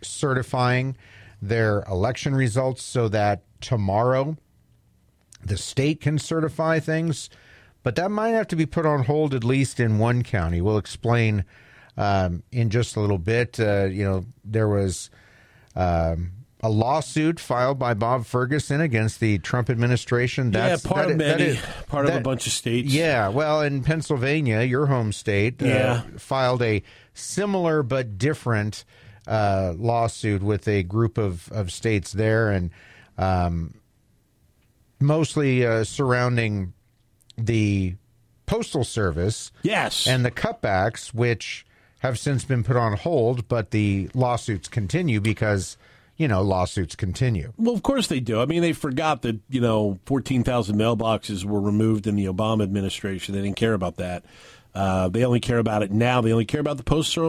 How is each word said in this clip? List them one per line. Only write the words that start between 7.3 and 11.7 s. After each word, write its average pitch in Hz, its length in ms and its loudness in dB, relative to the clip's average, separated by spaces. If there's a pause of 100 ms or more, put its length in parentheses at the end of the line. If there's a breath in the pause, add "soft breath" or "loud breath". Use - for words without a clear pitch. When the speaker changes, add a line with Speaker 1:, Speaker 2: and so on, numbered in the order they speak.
Speaker 1:
but 127 140 -2
that 185 160 0
might 214 180 0
have 226 200 2
to 180 60 -4
be 160 100 2
put 160 200 0
on 147 200 2
hold, 147 280 2
at 123 100 -2
least 131 360 2
in 110 180 4
one 120 240 2
county. 85 400 0
We'll 107 160 2
explain, 110 680 0 (520 loud breath)